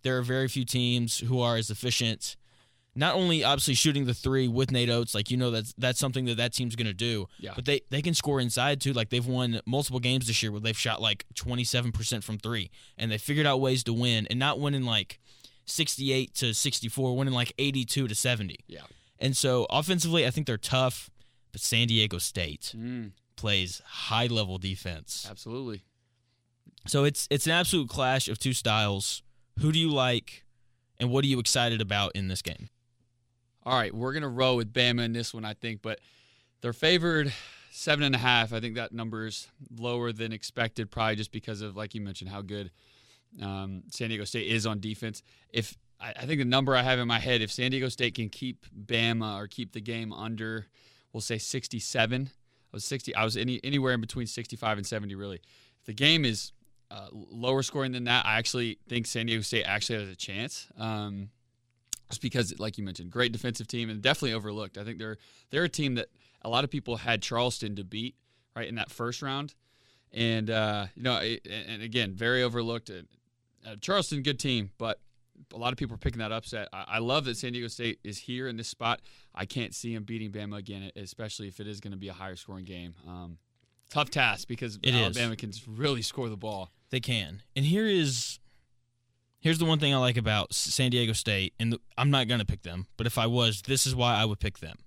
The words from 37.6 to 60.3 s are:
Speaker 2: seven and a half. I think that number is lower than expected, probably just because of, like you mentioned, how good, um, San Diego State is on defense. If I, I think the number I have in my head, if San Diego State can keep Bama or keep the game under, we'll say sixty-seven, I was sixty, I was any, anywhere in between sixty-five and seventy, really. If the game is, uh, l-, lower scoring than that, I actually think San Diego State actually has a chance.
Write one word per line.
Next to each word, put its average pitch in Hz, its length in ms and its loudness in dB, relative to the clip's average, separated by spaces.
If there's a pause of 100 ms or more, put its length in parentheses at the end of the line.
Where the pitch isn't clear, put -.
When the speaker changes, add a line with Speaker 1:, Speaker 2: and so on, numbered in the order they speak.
Speaker 2:
seven 147 320 2
and 139 100 4
a 123 40 2
half. 117 340 4
I 113 80 -2
think 113 160 -4
that 117 160 -6
number 113 340 -4
is - 220 -10 (280)
lower 120 360 0
than 110 200 -4
expected, 110 580 -4
probably 110 260 2
just 107 160 -6
because 107 280 -8
of, 104 160 -8
like 104 180 -8
you 113 60 -6
mentioned, 98 300 -8
how 101 100 -8
good, 101 300 -6 (720)
um, 95 480 -6
San 117 180 -6
Diego 104 160 -4
State 107 220 -4
is 110 180 2
on 107 160 0
defense. 110 420 -8 (300)
If 113 240 -4 (240)
I, 113 160 -10
I 123 100 -8
think 147 120 0
the 135 80 2
number 131 280 4
I 123 80 6
have 127 160 4
in 120 100 0
my 117 100 4
head, 123 240 2
if 107 100 -2
San 127 200 0
Diego 131 160 0
State 120 260 0
can 113 160 -2
keep - 340 -8 (220)
Bama 113 560 2
or 104 60 -10
keep 110 240 -10
the 117 80 -10
game 113 320 -6
under, 110 540 -6 (460)
we'll 113 80 -6
say 113 160 -2
sixty-seven, 123 960 -2
I - 400 -20
was - 120 -10
sixty, 135 300 -6
I 107 100 2
was 110 120 0
any, 120 280 -2
anywhere 135 280 2
in 120 80 2
between 113 260 -6
sixty-five 110 520 -4
and 101 80 -6
seventy, 104 280 -6
really. 98 260 -8 (400)
If - 60 -20
the 117 80 -10
game 147 300 6
is, 113 280 -2 (380)
uh, 98 220 -16
l-, 104 180 -14
lower 127 320 2
scoring 135 300 -2
than 123 120 -4
that, 120 200 4
I 107 140 4
actually 117 400 0 (100)
think 120 180 -2
San 117 200 -2
Diego 113 160 0
State 113 220 0
actually 107 360 0
has 101 80 -6
a 92 80 -14
chance. 107 520 -8 (100)